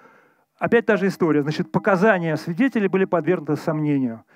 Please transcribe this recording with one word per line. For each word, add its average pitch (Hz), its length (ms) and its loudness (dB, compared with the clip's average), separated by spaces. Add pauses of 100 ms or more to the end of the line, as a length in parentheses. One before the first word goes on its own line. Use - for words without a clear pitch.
(580)
опять 226 280 0
та 214 100 2
же 190 120 0
история. 156 340 2
Значит, 147 280 -4
показания 180 680 2
свидетелей 196 500 -2
были 190 160 0
подвергнуты 160 540 -2
сомнению. 143 680 -2 (120)